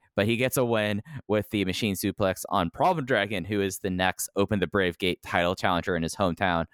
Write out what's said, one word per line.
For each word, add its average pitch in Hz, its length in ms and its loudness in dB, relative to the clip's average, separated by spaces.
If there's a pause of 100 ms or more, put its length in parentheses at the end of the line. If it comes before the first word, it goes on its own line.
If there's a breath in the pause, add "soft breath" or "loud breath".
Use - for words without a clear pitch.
(160)
But 101 100 2
he 113 120 0
gets 127 200 -2
a 131 80 2
win 107 360 0 (260 loud breath)
with 104 220 2
the 101 160 2
machine 95 300 0
suplex 95 540 -2
on 90 200 2
Problem 160 360 0
Dragon, 101 400 0
who 101 160 0
is 95 180 -2
the 98 100 -4
next 92 460 -2
Open 98 240 0
the 87 80 0
Brave 92 300 0
Gate 90 240 -2
title 90 340 0
challenger 87 400 0
in 82 80 -2
his 80 120 -4
hometown 87 580 0